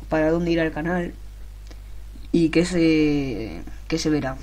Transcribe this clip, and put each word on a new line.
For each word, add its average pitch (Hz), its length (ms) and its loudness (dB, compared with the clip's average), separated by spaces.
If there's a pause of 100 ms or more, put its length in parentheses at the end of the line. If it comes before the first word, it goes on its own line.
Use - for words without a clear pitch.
para 156 200 4
dónde 170 220 2
ir 165 80 4
al 160 120 2
canal 175 440 -2 (1160)
y 165 180 4
qué 165 140 4
se, 147 1000 2 (240)
qué 160 100 0
se 156 140 0
verá 131 320 0